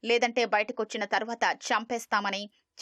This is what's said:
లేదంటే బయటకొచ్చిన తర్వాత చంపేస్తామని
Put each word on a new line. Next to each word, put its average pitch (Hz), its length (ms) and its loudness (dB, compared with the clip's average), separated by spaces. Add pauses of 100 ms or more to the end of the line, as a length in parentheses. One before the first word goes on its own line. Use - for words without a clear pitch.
లేదంటే 233 420 2
బయటకొచ్చిన 214 600 -2 (100)
తర్వాత 220 420 0 (120)
చంపేస్తామని 214 760 0 (380)